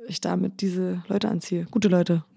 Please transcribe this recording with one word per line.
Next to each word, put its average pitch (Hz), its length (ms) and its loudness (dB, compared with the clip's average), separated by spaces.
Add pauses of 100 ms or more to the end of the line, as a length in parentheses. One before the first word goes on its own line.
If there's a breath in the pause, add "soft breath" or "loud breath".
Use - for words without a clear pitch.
ich 175 120 -6
damit 185 400 -2
diese 185 460 -2
Leute 202 220 0
anziehe. 175 420 -2
Gute 208 180 2
Leute. 175 340 4 (140)